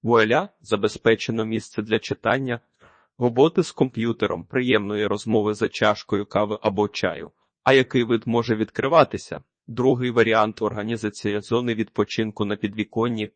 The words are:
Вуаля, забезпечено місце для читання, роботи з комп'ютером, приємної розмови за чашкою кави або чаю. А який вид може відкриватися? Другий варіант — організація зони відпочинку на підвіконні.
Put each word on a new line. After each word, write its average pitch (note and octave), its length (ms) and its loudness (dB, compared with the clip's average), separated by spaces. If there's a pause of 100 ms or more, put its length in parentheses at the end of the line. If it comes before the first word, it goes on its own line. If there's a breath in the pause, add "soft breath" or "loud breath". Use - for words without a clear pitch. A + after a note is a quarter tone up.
Вуаля, A#2 460 4 (120)
забезпечено A2 840 0
місце A2 360 -6
для A2 180 0
читання, A#2+ 600 -2 (580 soft breath)
роботи C3 460 2
з - 80 -6
комп'ютером, A2+ 720 -2
приємної G#2+ 640 0
розмови G#2+ 460 0
за G#2 160 -2
чашкою G#2 560 -2
кави G#2 360 -2
або G#2 260 0
чаю. - 440 -6 (320)
А C3+ 100 4
який B2+ 300 4
вид A2+ 220 0
може A#2 300 0
відкриватися? C3+ 880 0 (240)
Другий B2 440 0
варіант — A2 500 2
організація G#2 800 -4
зони A#2 340 -2
відпочинку G#2+ 680 -2
на G2+ 100 -2
підвіконні. G#2+ 800 -4